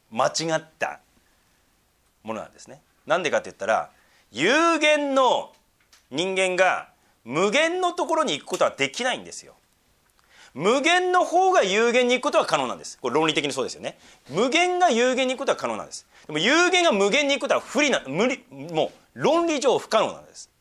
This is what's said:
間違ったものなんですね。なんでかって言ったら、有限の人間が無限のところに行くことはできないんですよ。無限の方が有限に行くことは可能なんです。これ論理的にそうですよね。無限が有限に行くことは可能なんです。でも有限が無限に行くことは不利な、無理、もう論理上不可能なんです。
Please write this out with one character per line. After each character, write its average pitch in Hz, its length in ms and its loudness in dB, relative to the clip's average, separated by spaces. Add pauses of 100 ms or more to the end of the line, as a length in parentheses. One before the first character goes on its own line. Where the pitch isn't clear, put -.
(100)
間 120 160 0
違 160 320 -2
っ 156 60 -14 (160)
た - 180 -6 (1300)
も 110 100 -8
の 104 60 -8
な 73 80 -12
ん - 40 -20
で - 60 -20
す - 80 -20
ね。 131 140 -20 (260)
な 160 120 0
ん 185 40 -6
で 147 80 -2
か 110 80 2
っ 107 40 -4
て 98 80 -14
言 - 40 -16
っ - 20 -20
た 98 100 -10
ら、 90 260 0 (400)
有 302 480 2
限 294 340 2
の 247 400 2 (560)
人 180 260 -4
間 185 200 0
が 170 340 0 (320)
無 165 300 -2
限 330 280 0
の 349 120 0
と 349 140 -4
こ 320 100 -2
ろ 320 80 2
に 175 120 -4
行 - 80 -12
く - 40 -18
こ - 100 -4
と 160 60 2
は 120 60 2
で 139 200 -4
き - 140 -6
な 254 80 -2
い 160 60 -6
ん 95 60 -14
で 85 60 -18
す - 140 -16
よ。 - 100 -20 (1000)
無 208 280 0
限 359 300 2
の 359 120 4
方 370 280 2
が 359 100 4
有 220 300 2
限 247 160 2
に 247 60 2
行 247 60 0
く 247 40 -4
こ 285 80 -2
と 330 60 2
は 269 80 2
可 156 120 0
能 131 80 -2
な 110 80 -4
ん 85 40 -10
で 80 60 -18
す。 - 140 -16
こ 127 120 -4
れ 117 40 0
論 160 140 2
理 151 60 0
的 151 100 -2
に 143 80 -4
そ 123 100 -4
う - 20 -4
で 95 60 -6
す - 40 -14
よ 147 60 -18
ね。 120 180 -10 (300)
無 220 220 -2
限 359 280 0
が 349 120 4
有 247 240 2
限 254 140 -2
に 254 60 -4
行 - 20 -10
く - 40 -8
こ 269 60 -10
と 233 60 2
は - 40 -8
可 - 120 -6
能 113 80 -6
な 92 80 -8
ん - 20 -16
で - 60 -20
す。 - 120 -16 (220)
で 156 60 -12
も 151 60 -2
有 311 320 4
限 359 120 4
が 339 100 4
無 202 180 4
限 277 180 2
に 277 60 2
行 269 40 0
く - 40 -16
こ 285 60 -2
と 165 60 2
は 123 60 0
不 - 200 -4
利 294 100 2
な、 180 160 0
無 156 200 -2
理、 254 240 -4
も 143 420 -4 (220)
う 117 80 -14
論 320 240 2
理 302 140 -2
上 220 180 2
不 - 100 -12
可 220 120 2
能 127 120 -2
な 76 60 -16
ん 73 80 -20
で - 80 -20
す。 - 160 -20 (100)